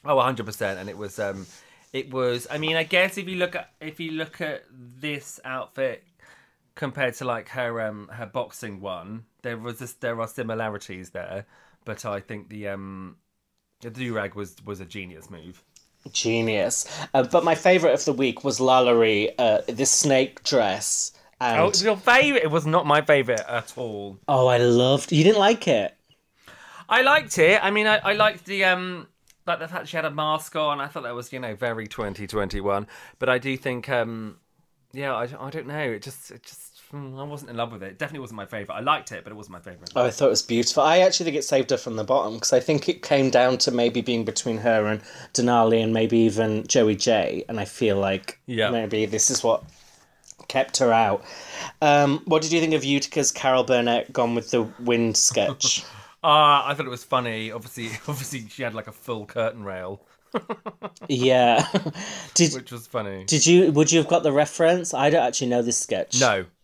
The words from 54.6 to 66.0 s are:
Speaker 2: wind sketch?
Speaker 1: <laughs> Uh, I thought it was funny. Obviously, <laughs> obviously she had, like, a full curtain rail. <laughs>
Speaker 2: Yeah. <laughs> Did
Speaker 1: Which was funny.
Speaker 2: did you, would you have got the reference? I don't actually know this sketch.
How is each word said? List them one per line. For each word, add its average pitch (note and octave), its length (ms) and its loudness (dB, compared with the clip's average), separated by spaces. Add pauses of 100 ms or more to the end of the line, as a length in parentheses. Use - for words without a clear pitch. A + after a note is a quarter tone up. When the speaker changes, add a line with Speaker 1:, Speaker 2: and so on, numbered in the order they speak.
Speaker 2:
wind A#2 380 2
sketch? - 720 0
Speaker 1:
<laughs> - 40 -20 (320)
Uh, D3 400 6
I C#3+ 80 -2
thought C#3 140 -4
it - 20 -8
was B2 140 -10
funny. A2+ 480 -2
Obviously, A2+ 340 -12 (140)
<laughs> - 80 -12
obviously C3 420 -8
she - 140 -10
had, A#2 100 -6
like, A2 140 -10
a A2 40 -18
full G#2+ 360 -10
curtain A2+ 360 -4
rail. F#2+ 380 -10 (320)
<laughs> A3+ 60 -4 (680)
Speaker 2:
Yeah. B2+ 580 4 (360)
<laughs> - 320 -14
Did D#3 200 4
Speaker 1:
Which B2+ 180 -12
was A#2 160 -14
funny. G2 380 -6
Speaker 2:
did C#3 200 2
you, E3+ 260 8
would D3+ 200 4
you E3 80 6
have D3+ 80 0
got E3+ 160 2
the D3+ 80 4
reference? E3 640 2
I C#3 160 2
don't D#3 140 4
actually B2 240 -2
know B2 140 2
this A#2 160 0
sketch. - 420 -2